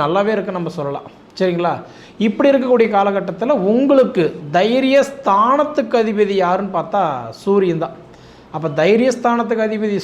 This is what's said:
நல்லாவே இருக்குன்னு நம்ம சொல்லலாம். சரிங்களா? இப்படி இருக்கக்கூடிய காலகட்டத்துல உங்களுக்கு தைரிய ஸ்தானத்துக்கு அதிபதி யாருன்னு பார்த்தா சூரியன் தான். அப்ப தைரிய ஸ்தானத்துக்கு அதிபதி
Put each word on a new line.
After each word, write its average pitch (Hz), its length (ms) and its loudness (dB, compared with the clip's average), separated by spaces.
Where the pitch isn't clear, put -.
நல்லாவே 196 320 0
இருக்குன்னு 190 240 -6
நம்ம 160 180 -8
சொல்லலாம். 143 300 -8
சரிங்களா? 175 340 0
இப்படி 269 240 2
இருக்கக்கூடிய 247 440 4
காலகட்டத்துல 196 600 0
உங்களுக்கு 254 520 4
தைரிய 262 420 2
ஸ்தானத்துக்கு 247 920 0
அதிபதி 208 400 0
யாருன்னு 180 360 -2
பார்த்தா 196 240 -2
சூரியன் 190 420 0
தான். - 100 -10
அப்ப 156 120 -4
தைரிய 226 340 4
ஸ்தானத்துக்கு 233 520 0
அதிபதி 214 360 -2